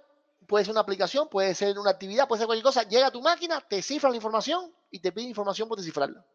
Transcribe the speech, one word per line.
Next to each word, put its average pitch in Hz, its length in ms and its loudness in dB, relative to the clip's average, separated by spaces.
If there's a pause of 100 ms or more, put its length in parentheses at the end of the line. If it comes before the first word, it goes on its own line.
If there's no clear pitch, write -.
(480)
puede 202 160 4
ser 202 80 -6
una 220 80 2
aplicación, 202 480 0
puede 190 260 0
ser 202 240 0
una 202 120 2
actividad, 196 360 2
puede 226 140 0
ser 233 60 -2
cualquier 226 180 0
cosa, 254 180 4
llega 226 240 4
a 262 60 2
tu 247 100 -10
máquina, 330 380 0
te 196 200 -4
cifra 277 300 0
la 233 60 -2
información 233 560 -2 (180)
y 190 80 -16
te 180 140 -2
pide 226 160 -8
información 208 400 -4
por 226 100 -6
descifrarla. 156 460 -4 (100)